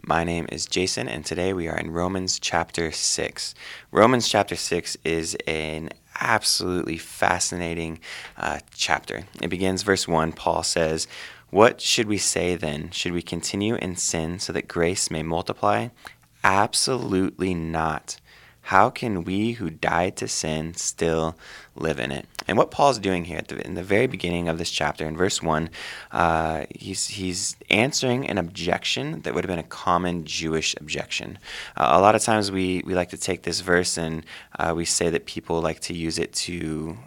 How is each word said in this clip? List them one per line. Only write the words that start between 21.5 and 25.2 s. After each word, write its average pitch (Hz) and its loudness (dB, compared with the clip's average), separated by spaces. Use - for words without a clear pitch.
live 73 -4
in 64 -4
it?" - -8
And 104 2
what - 2
Paul's 139 4
doing 92 -2
here 82 -6
at - -10
the, - -8
in 87 -8
the 87 -6
very 104 4
beginning 87 -2
of 82 -2
this 85 -4
chapter, 76 -2
in 78 -4
verse 90 2